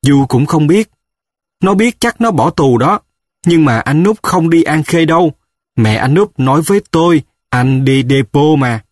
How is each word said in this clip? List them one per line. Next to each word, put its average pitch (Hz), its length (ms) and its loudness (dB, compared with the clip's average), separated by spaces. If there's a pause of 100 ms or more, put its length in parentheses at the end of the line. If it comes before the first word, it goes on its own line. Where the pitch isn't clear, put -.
Du 139 260 2
cũng 131 180 -2
không 156 200 0
biết, 202 240 0 (680)
nó 196 140 0
biết 220 260 -2
chắc 233 200 -4
nó 233 100 0
bỏ 151 200 -2
tù 131 280 0
đó, 147 220 -2 (460)
nhưng 165 180 4
mà 117 160 0
anh 147 220 -2
Núp 214 200 0
không 165 280 -2
đi 165 120 2
An 156 200 -2
Khê 165 220 0
đâu, 165 280 0 (440)
mẹ 107 180 0
anh 127 200 0
Núp 208 240 0
nói 135 240 0
với 196 180 0 (100)
tôi, 165 320 0 (280)
anh 131 340 0
đi 135 240 0
depot 143 500 0
mà. 120 340 -4